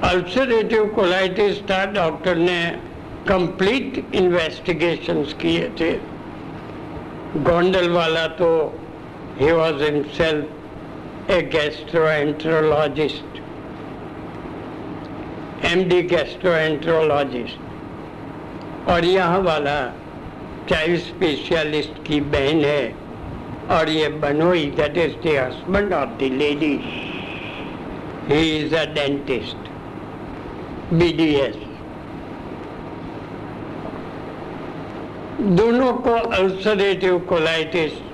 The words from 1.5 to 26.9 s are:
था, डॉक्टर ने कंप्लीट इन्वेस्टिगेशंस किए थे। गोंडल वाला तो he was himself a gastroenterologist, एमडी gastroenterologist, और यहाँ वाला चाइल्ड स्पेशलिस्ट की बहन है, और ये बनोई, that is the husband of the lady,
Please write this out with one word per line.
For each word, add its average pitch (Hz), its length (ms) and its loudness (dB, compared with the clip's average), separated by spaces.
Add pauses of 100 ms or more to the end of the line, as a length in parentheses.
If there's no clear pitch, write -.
था, 190 240 0
डॉक्टर 180 500 2
ने 170 420 2 (500)
कंप्लीट 190 880 2
इन्वेस्टिगेशंस 170 1160 2
किए 165 480 0
थे। 160 200 0 (1400)
गोंडल 175 540 4
वाला 165 360 2
तो 160 520 2 (640)
he 143 60 6
was 165 240 4
himself 147 720 2 (880)
a - 0 -
gastroenterologist, 151 2000 2 (2250)
एमडी 175 380 4
gastroenterologist, 156 1600 2 (1300)
और 170 160 4
यहाँ 180 340 6
वाला 147 540 2 (760)
चाइल्ड 165 320 2
स्पेशलिस्ट 151 1040 0
की 147 140 2
बहन 143 440 2
है, 143 300 2 (760)
और 160 180 4
ये 156 200 2
बनोई, 151 680 2
that 147 140 2
is 147 60 -2
the 160 260 0
husband 147 540 0
of 202 160 2
the 131 280 -2
lady, 143 600 2 (1500)